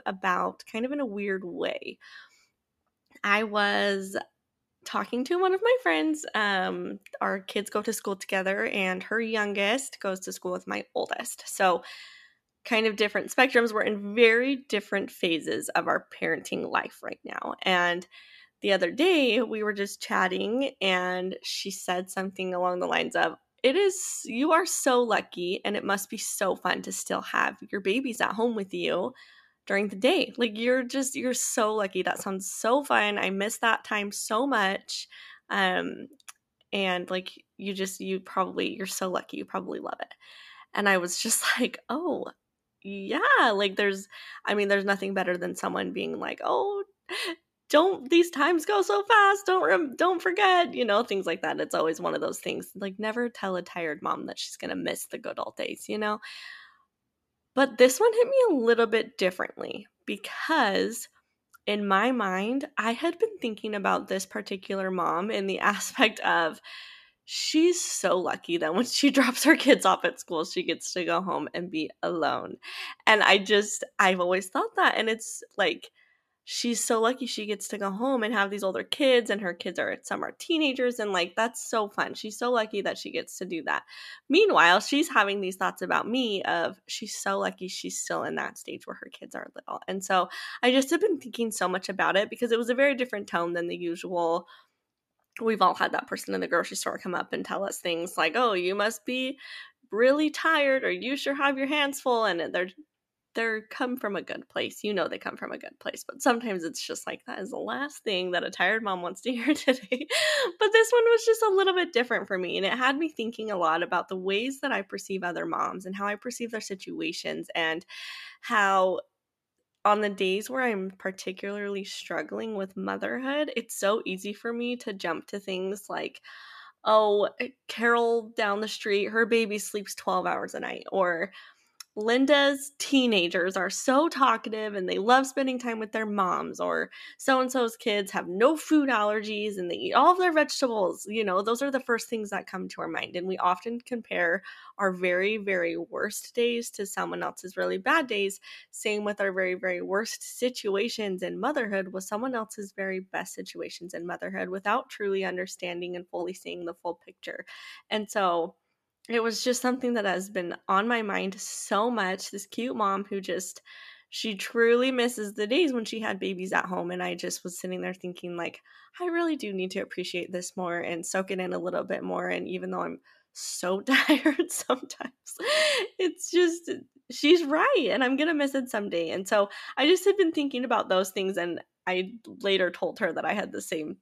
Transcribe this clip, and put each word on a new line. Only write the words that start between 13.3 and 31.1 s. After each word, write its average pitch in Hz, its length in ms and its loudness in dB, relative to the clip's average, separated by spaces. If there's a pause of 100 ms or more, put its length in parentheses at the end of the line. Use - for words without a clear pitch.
spectrums. 247 380 4
We're 208 100 0
in 202 320 -2
very 240 420 6 (120)
different 202 420 -2
phases - 600 -2
of 170 180 0
our - 180 0 (140)
parenting 160 480 -2
life - 340 -2
right - 220 -10
now. - 380 -8
And 175 440 2 (560)
the 202 100 2
other 185 180 2
day, 262 520 4
we 220 200 -4
were 208 100 0
just 202 300 -6
chatting, 196 800 0
and 185 640 0
she - 280 -6
said 185 400 -4
something 190 440 -6
along 180 260 0
the 180 60 0
lines 165 280 0
of, 165 220 2 (260)
"It 269 140 4
is, 392 480 0
you 262 280 2
are 330 140 6
so 247 360 2
lucky, 180 640 0
and 202 120 0
it - 80 -4
must 196 240 -2
be 226 80 -8
so - 400 -2
fun 185 260 -2
to 190 100 -8
still - 280 -4
have - 380 0 (120)
your 202 100 -2
babies 226 400 -2
at - 120 2
home 226 220 0
with 196 180 -6
you 170 400 -2 (540)
during 196 220 0
the 202 80 -8
day. 254 400 2
Like, 220 220 0
you're 247 240 2
just, 262 340 -2